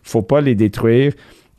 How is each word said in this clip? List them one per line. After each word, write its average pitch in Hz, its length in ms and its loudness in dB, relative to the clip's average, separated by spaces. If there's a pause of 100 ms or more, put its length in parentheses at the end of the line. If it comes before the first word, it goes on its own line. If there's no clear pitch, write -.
faut - 220 -4
pas 139 180 0
les 135 140 0
détruire. 117 580 0 (460)